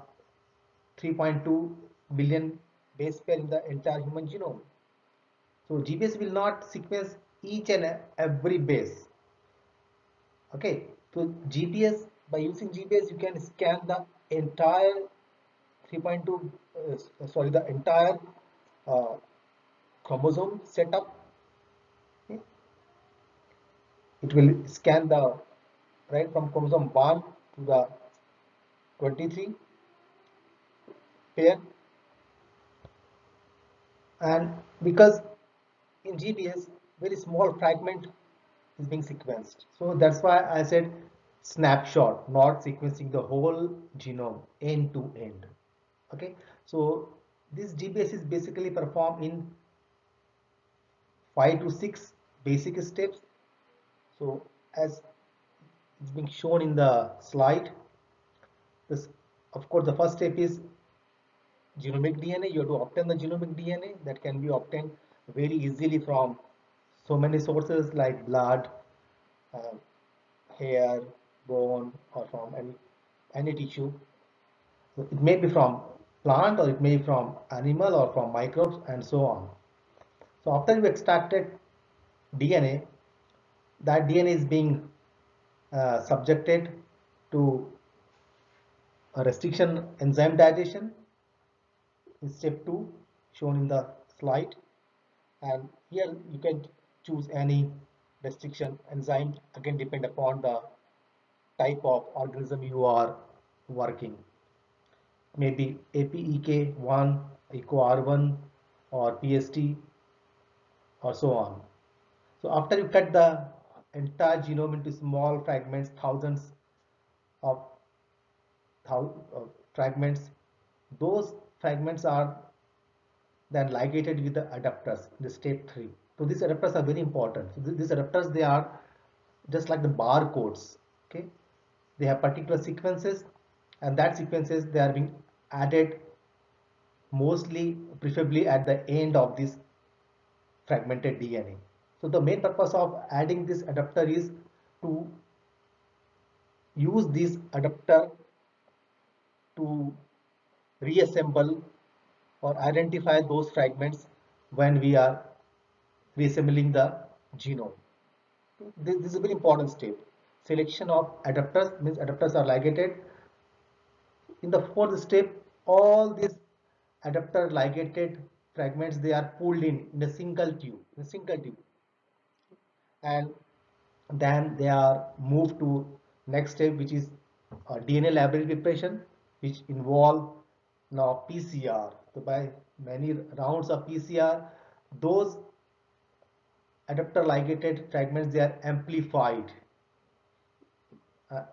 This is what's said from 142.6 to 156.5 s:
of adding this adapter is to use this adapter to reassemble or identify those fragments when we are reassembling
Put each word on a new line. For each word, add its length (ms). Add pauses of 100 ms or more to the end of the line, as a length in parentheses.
of 280 (100)
adding 340
this 160
adapter 420
is 260 (520)
to 260 (1700)
use 320
this 300 (160)
adapter 560 (1500)
to 400 (880)
reassemble 800 (800)
or 160
identify 640
those 300
fragments 540 (440)
when 320
we 160
are 260 (920)
reassembling 560